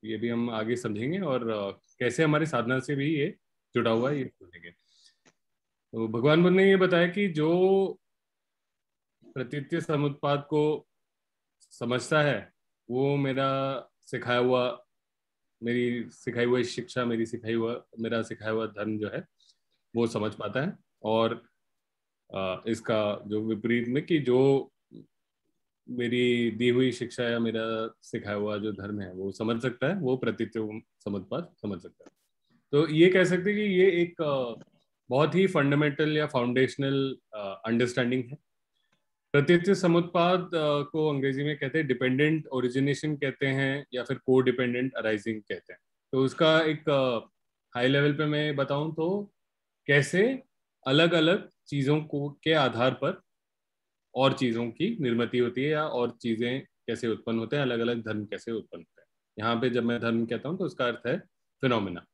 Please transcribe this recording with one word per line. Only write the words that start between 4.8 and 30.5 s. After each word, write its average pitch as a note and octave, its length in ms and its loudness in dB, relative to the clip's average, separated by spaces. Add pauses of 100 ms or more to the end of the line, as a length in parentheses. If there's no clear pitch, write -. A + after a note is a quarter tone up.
तो A2+ 160 -4
भगवान C#3 340 4
बुद्ध F3+ 140 6
ने F#3+ 120 6
ये G3 80 6
बताया F3 320 4
कि G3+ 200 0
जो F3+ 580 2 (1400)
प्रतीत्य C#3+ 560 -8
समुत्पाद C#3+ 680 -2
को D3+ 360 0 (760)
समझता B2+ 600 -2
है B2 300 -2 (380)
वो C#3 260 0
मेरा C3+ 640 -2 (200)
सिखाया B2 380 -2
हुआ, B2 460 2 (760)
मेरी A#2+ 460 -2
सिखाई A#2+ 360 -4
हुई B2 200 2
शिक्षा, B2 400 -6
मेरी A2+ 220 -2
सिखाई A2+ 280 -6
हुआ, A#2 320 -4 (140)
मेरा A2+ 220 -2
सिखाया A2 300 -8
हुआ A2 140 -2
धर्म G#2+ 320 -6
जो G#2 160 -4
है E3 120 -10 (680)
वो A#2 100 2
समझ G#2+ 280 -4
पाता A2 280 -4
है। G3 140 -4 (260)
और, A2+ 420 0 (880)
अ, F#2 320 -4
इसका A2 600 -2
जो G#2+ 140 -4
विपरीत A2+ 480 -2
में C#3 180 -2
कि E3 120 0
जो C3 540 2 (1160)
मेरी A#2+ 600 0
दी A2+ 180 0
हुई B2 240 2
शिक्षा A#2+ 320 -6
या A#2 140 0
मेरा A2+ 640 -2
सिखाया G#2 340 -6
हुआ G#2 220 -2
जो G#2 140 -4
धर्म G2+ 280 -8
है F#2 120 -10
वो F#2 200 -6
समझ A2+ 300 -2
सकता C3 260 -2
है, G3 120 -2
वो C3 160 0
प्रतीत्य A2 640 -6 (240)